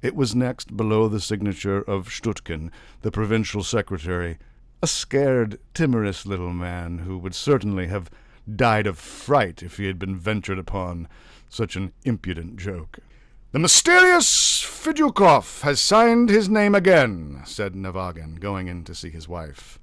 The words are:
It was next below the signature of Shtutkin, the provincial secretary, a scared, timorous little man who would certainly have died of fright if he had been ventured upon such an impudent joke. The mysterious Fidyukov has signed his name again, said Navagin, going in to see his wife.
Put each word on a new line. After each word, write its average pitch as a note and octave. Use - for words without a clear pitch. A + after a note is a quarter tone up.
It C#3
was B2
next B2
below A2
the G#2
signature G2+
of G2
Shtutkin, E2+
the G#2+
provincial G#2
secretary, F2
a E3
scared, C3
timorous A2+
little F2+
man F2
who F2+
would F2+
certainly G2+
have F2+
died G#2+
of F#2
fright A#2
if F2
he G2+
had F#2
been F#2+
ventured F#2+
upon F2
such -
an F#2+
impudent F2+
joke. F2+
The C3
mysterious F4
Fidyukov G#3+
has C#3+
signed A#3
his G#3
name G#3
again, A2+
said G2
Navagin, F2+
going F#2
in F2
to E2
see E2
his D#2+
wife. E2